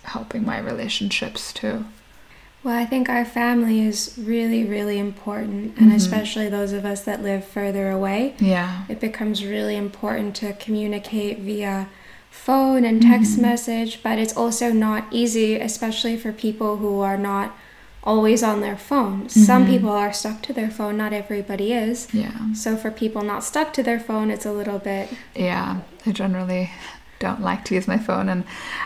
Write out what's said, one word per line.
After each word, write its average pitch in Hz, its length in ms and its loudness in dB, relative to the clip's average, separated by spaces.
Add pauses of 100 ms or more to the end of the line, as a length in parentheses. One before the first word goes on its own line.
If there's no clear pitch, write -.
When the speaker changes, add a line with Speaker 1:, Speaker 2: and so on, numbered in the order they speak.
Speaker 1:
helping 226 420 -6
my - 140 -2
relationships - 920 -4
too. - 320 -4 (800)
Speaker 2:
Well, 240 140 -2
I 233 80 0
think 254 240 0
our 240 160 0
family 233 560 2
is 214 380 -2
really, 226 440 0
really 208 360 -2
important, 208 800 -6
and 220 100 12
Speaker 1:
Mm-hmm. 214 80 10
Speaker 2:
especially 214 520 0
those 202 260 -2
of 202 120 -6
us 202 200 -4
that 208 180 -4
live 196 200 -2
further 196 460 -2
away. 196 480 0
Speaker 1:
Yeah. 180 500 2
Speaker 2:
It 220 120 -8
becomes 214 440 -4
really 208 320 -2
important 208 600 -4
to 208 180 -6
communicate 208 840 -4
via 196 480 -4 (420)
phone 269 560 2
and 226 160 4
text 220 320 8
Speaker 1:
Mm-hmm. 208 80 4
Speaker 2:
message, 226 640 0
but 220 160 0
it's 220 180 -2
also 233 340 0
not 220 400 2
easy, 220 440 2
especially 220 600 -4
for 226 140 -6
people 214 460 -2
who 202 240 0
are 196 160 0
not 202 400 -2 (460)
always 220 400 4
on 208 180 2
their 202 160 -4
phone. 208 520 0
Some 220 340 8
Speaker 1:
Mm-hmm. - 80 6
Speaker 2:
people 190 180 4
are 208 240 0
stuck 220 300 -6
to 269 100 -6
their 220 160 -2
phone, 214 280 -4
not 214 160 -2
everybody 202 600 -4
is. 233 400 -2
Speaker 1:
Yeah. 220 400 -2
Speaker 2:
So 220 240 -2
for 220 140 -4
people 220 320 -4
not 208 200 -4
stuck 311 300 -2
to 277 100 0
their 233 160 0
phone, 214 300 -2
it's 208 160 -4
a 208 80 -4
little 208 240 -4
bit 196 320 -6 (260)
Speaker 1:
Yeah, 185 440 -2 (260)
I 220 60 0
generally 185 580 -2 (480)
don't 202 240 -4
like 185 240 -2
to 185 100 0
use 185 120 0
my 190 100 2
phone, 190 320 0
and 180 140 0 (420)